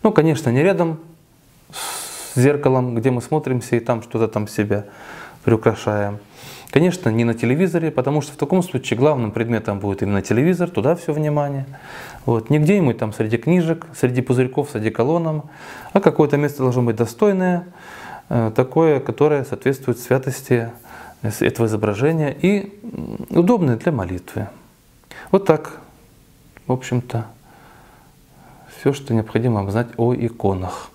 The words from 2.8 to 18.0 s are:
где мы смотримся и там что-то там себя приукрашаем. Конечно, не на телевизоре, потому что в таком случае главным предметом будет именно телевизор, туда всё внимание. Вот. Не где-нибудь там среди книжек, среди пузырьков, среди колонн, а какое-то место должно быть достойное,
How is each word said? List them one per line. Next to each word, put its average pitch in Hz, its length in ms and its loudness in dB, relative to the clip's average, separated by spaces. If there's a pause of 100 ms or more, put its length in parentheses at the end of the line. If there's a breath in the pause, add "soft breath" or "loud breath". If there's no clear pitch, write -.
где 117 160 2
мы 123 120 -2
смотримся 131 540 0
и 117 40 2
там 113 220 -2
что-то 110 260 0
там 104 180 -2
себя 104 380 -2 (580 loud breath)
приукрашаем. 107 760 2 (520 loud breath)
Конечно, 175 380 2
не 113 160 2
на 117 80 2
телевизоре, 156 580 0
потому 139 300 0
что - 120 -10
в - 40 -18
таком 175 260 0
случае 127 360 -4
главным 131 320 2
предметом 113 480 -2
будет 98 240 -4
именно 98 180 2
телевизор, 170 480 2
туда 139 280 0
всё 160 180 -6
внимание. 147 500 -2 (600 loud breath)
Вот. 113 240 0
Не 151 80 4
где-нибудь 151 400 4
там 110 160 -4
среди 113 240 0
книжек, 160 480 0 (120)
среди 127 220 2
пузырьков, 131 500 0
среди 107 200 -2
колонн, 156 540 0 (500 loud breath)
а 202 60 6
какое-то 147 360 4
место 143 220 0
должно 127 240 2
быть 117 140 0
достойное, 180 680 2 (640 loud breath)